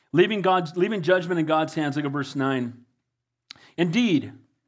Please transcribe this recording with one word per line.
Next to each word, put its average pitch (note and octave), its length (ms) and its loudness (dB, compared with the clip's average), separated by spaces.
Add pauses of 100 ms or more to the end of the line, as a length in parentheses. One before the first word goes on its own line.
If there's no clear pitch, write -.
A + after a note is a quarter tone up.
(140)
Leaving G3+ 280 4
God's, F3+ 360 0
leaving G3+ 240 0
judgment F3 360 0
in D#3+ 80 0
God's D#3 280 0
hands, D3 240 -2
look D3 80 -4
at C#3 60 -4
verse C#3 220 -6
nine. C3 520 -4 (920)
"Indeed, E3+ 560 0 (340)